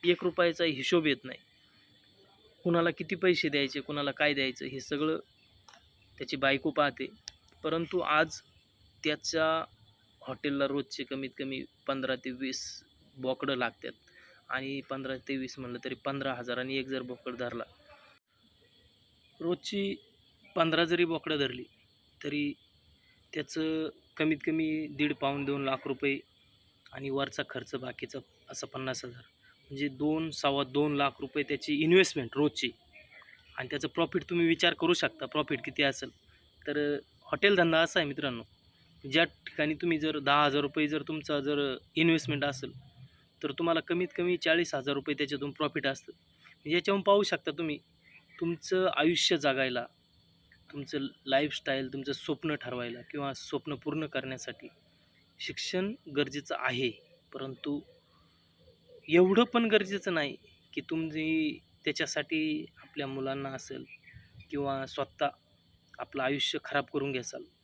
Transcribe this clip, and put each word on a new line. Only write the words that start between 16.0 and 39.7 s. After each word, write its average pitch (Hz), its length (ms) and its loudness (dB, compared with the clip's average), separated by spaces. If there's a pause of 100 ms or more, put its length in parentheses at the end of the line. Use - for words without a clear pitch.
हजारांनी 123 440 -4
एक 135 100 -4
जर 131 140 -4
बोकड 123 340 -10
धरला, 117 280 -6 (1800)
रोजची 196 560 -2 (600)
पंधरा 165 300 4
जरी 170 200 4
बोकडं 156 320 -2
धरली 127 260 0 (600)
तरी 147 300 -2 (800)
त्याचं 160 560 -2 (280)
कमीत 156 280 2
कमी 156 420 0
दीड 147 260 0
पाऊण 143 320 0
दोन 139 180 0
लाख 135 240 -2
रुपये 139 320 0 (720)
आणि 135 180 -8
वरचा 139 400 -2
खर्च 123 260 -8
बाकीचा 127 440 -8 (300)
असा 131 180 -6
पन्नास 131 380 -6
हजार, 123 180 -14 (380)
म्हणजे 143 260 -4
दोन, 151 440 0
सव्वा 139 320 2
दोन 143 320 2
लाख 139 240 2
रुपये 143 240 -4
त्याची 143 300 -2 (100)
इन्व्हेस्टमेंट 156 520 8
रोजची 139 340 2 (880)
आणि 131 120 -4
त्याचं 143 180 -4
प्रॉफिट 165 360 0
तुम्ही 170 240 2
विचार 165 260 4
करू 165 200 2
शकता, 165 320 -2
प्रॉफिट 151 400 -2
किती 143 180 -2
असेल. 135 260 0 (580)
तर 147 300 0 (260)
हॉटेल 202 320 4
धंदा 165 240 6
असा 165 200 2
आहे 156 80 0
मित्रांनो, 135 360 -4 (680)
ज्या 160 120 6
ठिकाणी 156 500 -2